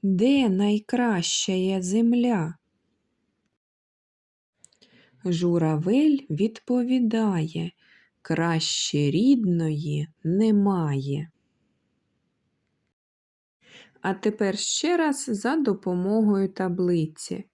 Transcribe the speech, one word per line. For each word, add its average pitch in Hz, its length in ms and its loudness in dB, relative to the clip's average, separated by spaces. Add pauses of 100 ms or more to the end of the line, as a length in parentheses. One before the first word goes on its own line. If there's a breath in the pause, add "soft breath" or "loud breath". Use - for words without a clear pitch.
де 226 460 2
найкращая 190 1300 0
земля? 226 720 0 (2750 soft breath)
Журавель 175 920 2 (120)
відповідає: 214 1400 -2 (500 soft breath)
«Краще 165 760 -2
рідної 160 1080 0 (160)
немає». 165 1080 0 (2750 loud breath)
А 190 120 -2
тепер 202 440 -2
ще - 400 -2
раз 302 300 0
за 233 280 -2
допомогою 196 960 0
таблиці. 180 1040 -2